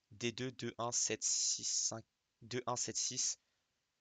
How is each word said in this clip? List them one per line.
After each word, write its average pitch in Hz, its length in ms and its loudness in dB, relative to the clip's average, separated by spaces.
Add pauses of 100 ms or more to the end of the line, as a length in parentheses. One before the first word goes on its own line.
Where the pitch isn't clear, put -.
(120)
D 117 200 0
deux, 127 200 -4
deux 117 260 -4
un, 117 140 0
sept - 300 2
six, - 420 2
cinq, - 400 0 (380)
deux 120 240 -2
un, 123 100 2
sept 110 200 -2
six, - 420 0 (640)